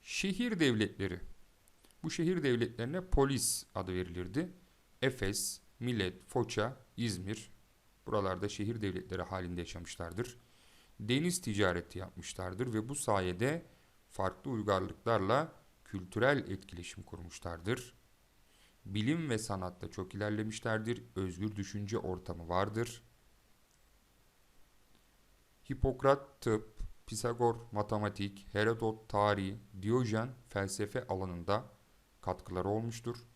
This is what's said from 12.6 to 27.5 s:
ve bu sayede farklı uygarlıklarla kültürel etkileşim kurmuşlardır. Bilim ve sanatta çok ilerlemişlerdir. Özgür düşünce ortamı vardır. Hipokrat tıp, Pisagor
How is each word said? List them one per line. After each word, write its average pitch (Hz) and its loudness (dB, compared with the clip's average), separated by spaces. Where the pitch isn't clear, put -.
ve 110 0
bu 139 -6
sayede 104 2
farklı - -2
uygarlıklarla 104 2
kültürel 107 2
etkileşim 87 -10
kurmuşlardır. 87 -6
Bilim 127 0
ve 113 2
sanatta 92 -4
çok 92 -8
ilerlemişlerdir. 110 -2
Özgür 95 -2
düşünce 101 -4
ortamı 90 -6
vardır. 104 0
Hipokrat 135 4
tıp, 107 0
Pisagor 117 2